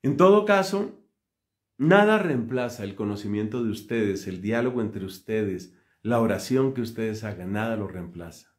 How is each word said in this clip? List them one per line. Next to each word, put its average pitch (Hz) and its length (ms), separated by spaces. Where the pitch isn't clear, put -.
En 139 140
todo 196 280
caso, 202 600
nada 208 420
reemplaza 123 680
el 98 100
conocimiento 107 680
de 110 60
ustedes, 104 560
el 92 140
diálogo 117 400
entre 98 240
ustedes, 98 720
la 117 180
oración 131 540
que 123 60
ustedes 110 440
hagan, 95 280
nada 110 240
lo 98 120
reemplaza. 87 720